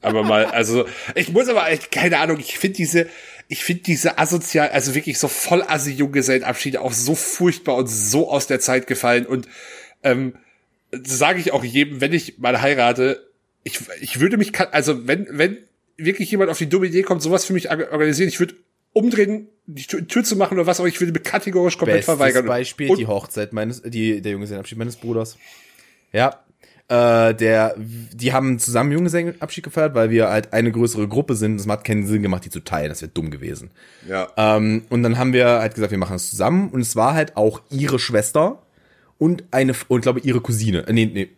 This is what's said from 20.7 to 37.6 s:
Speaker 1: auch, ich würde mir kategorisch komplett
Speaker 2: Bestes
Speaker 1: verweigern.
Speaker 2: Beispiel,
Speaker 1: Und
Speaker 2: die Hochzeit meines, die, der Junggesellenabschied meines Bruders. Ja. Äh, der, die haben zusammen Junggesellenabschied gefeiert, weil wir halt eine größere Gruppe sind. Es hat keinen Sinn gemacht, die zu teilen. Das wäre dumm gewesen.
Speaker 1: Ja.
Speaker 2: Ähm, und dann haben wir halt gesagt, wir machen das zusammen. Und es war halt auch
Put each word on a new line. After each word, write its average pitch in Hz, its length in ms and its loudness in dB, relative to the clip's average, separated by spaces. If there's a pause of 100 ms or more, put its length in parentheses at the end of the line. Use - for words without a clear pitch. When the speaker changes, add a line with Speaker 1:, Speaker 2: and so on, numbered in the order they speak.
Speaker 1:
auch, 180 60 0
ich 170 140 -2
würde 175 120 0
mir 160 80 -2
kategorisch 180 580 -2
komplett - 200 2
Speaker 2:
Bestes 160 160 2
Speaker 1:
verweigern. 131 320 2
Speaker 2:
Beispiel, 127 440 -2
Speaker 1:
Und 185 80 4
Speaker 2:
die 117 80 -2
Hochzeit 104 460 -4
meines, 110 300 -6
die, 110 380 -2
der 101 120 -6
Junggesellenabschied 101 460 -10
meines 117 180 -8
Bruders. 113 420 -6 (720)
Ja. 127 280 0 (480)
Äh, 117 460 4
der, 110 440 2
die 113 560 -6
haben 131 240 2
zusammen 120 340 0
Junggesellenabschied 170 720 -2
gefeiert, 151 300 -2
weil 113 160 4
wir 113 180 4
halt 107 240 -2
eine 117 200 2
größere 113 360 0
Gruppe 127 280 0
sind. 107 220 0
Es 101 80 -8
hat 104 180 -4
keinen 104 220 0
Sinn 107 160 2
gemacht, 92 220 -2
die - 60 -16
zu 85 100 -10
teilen. 76 300 -4
Das 73 100 -10
wäre 80 100 -12
dumm 80 200 -6
gewesen. 71 400 -12 (360)
Speaker 1:
Ja. 95 300 -4
Speaker 2:
Ähm, 107 540 2
und 120 140 2
dann 117 120 2
haben 127 160 2
wir 123 140 6
halt 113 280 2
gesagt, 107 180 -2
wir 104 60 -2
machen 92 160 -2
das 90 140 -6
zusammen. 156 400 0
Und 127 140 -2
es 110 120 -4
war 120 200 2
halt 156 240 -2
auch 107 320 0